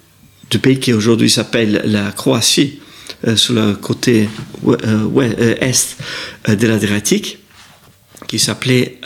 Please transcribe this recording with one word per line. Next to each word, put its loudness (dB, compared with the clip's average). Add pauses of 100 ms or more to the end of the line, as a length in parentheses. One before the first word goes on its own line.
(480)
du -2
pays 4
qui 0
aujourd'hui 2
s'appelle 0
la 0
Croatie, 0 (480)
euh, 2
sur 0
le 2
côté 0 (340)
ouest, 2
euh, 2
ouais, 0
euh, 2
est, -2 (520)
euh, 4
de 2
l'Adriatique, 0 (880)
qui -6
s'appelait, 0